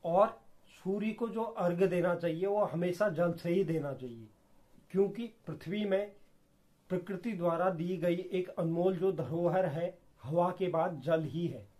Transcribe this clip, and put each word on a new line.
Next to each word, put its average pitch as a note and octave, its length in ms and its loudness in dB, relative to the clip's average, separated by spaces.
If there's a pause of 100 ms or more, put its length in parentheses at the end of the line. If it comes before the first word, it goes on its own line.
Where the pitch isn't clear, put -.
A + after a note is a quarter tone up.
और F#3 360 4 (260)
सूर्य G#3 460 -4
को A#3 160 -4
जो A3 140 -4
अर्घ F3+ 420 0
देना F3 300 2
चाहिए E3+ 320 -2
वो G3+ 180 2
हमेशा F3 440 0
जल E3+ 240 2
से E3+ 180 -4
ही F#3 140 4
देना D#3 300 -2
चाहिए, A#2 340 -12 (640)
क्योंकि G3+ 360 0 (200)
पृथ्वी E3+ 380 -4
में G3+ 280 0 (760)
प्रकृति F#3 440 -4
द्वारा F3 380 2
दी F3 260 -2
गई E3+ 200 2
एक F3+ 320 -4
अनमोल F3 480 0
जो F#3+ 160 2
धरोहर E3 540 0
है, E3+ 320 -4 (240)
हवा F3 360 2
के F#3 100 0
बाद E3 320 0
जल D#3+ 220 2
ही D#3 240 -2
है। B2+ 220 -6 (120)